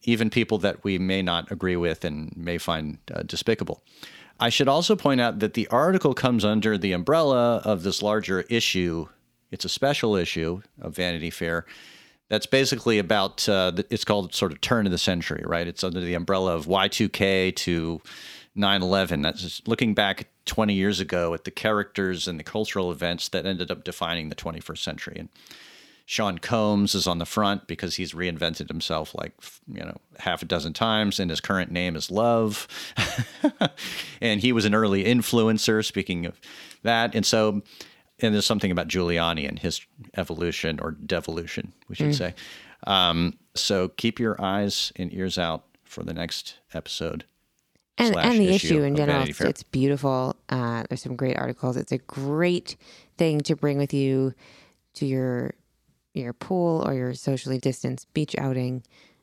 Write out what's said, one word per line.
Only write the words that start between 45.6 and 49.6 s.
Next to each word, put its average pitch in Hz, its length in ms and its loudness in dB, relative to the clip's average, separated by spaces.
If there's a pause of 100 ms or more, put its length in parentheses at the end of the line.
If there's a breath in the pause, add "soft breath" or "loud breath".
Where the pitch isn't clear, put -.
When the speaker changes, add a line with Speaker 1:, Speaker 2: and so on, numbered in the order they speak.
Speaker 1:
for - 200 -12
the 82 100 -8
next - 420 -8 (180)
episode - 520 -6 (720)
Speaker 2:
And, 233 160 4
Speaker 1:
slash - 120 2
Speaker 2:
and 233 140 6
the 185 100 6
Speaker 1:
issue 190 260 4
Speaker 2:
issue 147 80 4
in 143 100 2
Speaker 1:
of 147 40 2
Speaker 2:
general, 143 200 4
Speaker 1:
Vanity 135 140 0
Speaker 2:
it's, - 80 -10
Speaker 1:
Fair. - 80 2
Speaker 2:
it's - 160 -2